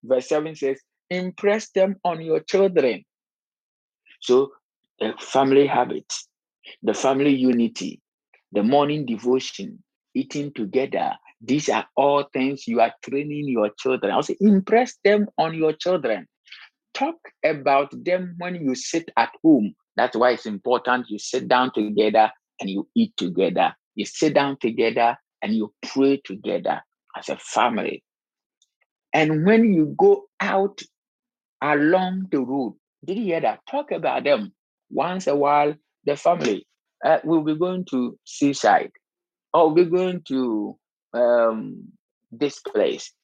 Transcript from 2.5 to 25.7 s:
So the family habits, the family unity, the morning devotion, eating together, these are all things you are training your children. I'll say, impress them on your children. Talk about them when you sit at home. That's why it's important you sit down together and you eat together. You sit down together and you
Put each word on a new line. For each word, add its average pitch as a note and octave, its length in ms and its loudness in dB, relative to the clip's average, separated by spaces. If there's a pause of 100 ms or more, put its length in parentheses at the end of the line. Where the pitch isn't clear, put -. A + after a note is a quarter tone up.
So C3+ 320 2 (480)
the A2 200 -4
family C3+ 480 4
habits, B2 600 -4 (560)
the G#2+ 100 0
family C3+ 400 2
unity, A#2+ 680 0 (500)
the G2+ 120 0
morning C#3+ 420 2
devotion, B2 800 -4 (300)
eating C#3+ 400 -6
together, G#2 600 -4 (280)
these C3 280 -2
are A2 160 -2 (100)
all C#3+ 280 4 (100)
things C#3 340 -2
you A#2 140 2
are A2+ 120 2 (100)
training D3 440 -6
your A2 300 0
children. B2 340 -2
I'll A#2 120 0
say, - 180 -4
impress G#3+ 640 4
them G#3 240 4 (100)
on D#3+ 160 -2
your D#3 200 0
children. B2+ 540 -2 (680)
Talk E4 220 -4 (300)
about C#3+ 480 0 (100)
them F3+ 360 -4
when F3+ 160 -8
you C#3 200 -4
sit E3 400 -6
at A#2 140 0 (120)
home. C3 320 4 (220)
That's A#2 220 0
why B2 140 4
it's A2+ 140 -4
important B2 640 -2
you G#2 100 -10
sit - 280 -6
down B2+ 260 2
together G#2+ 580 2 (280)
and F#2+ 100 -8
you G2 240 -6
eat A#2 220 0
together. F2+ 580 0 (220)
You G2+ 100 -6
sit D#3 280 -2
down C#3 260 0
together A#2 580 0 (240)
and G#2 140 -2
you G#2+ 260 -4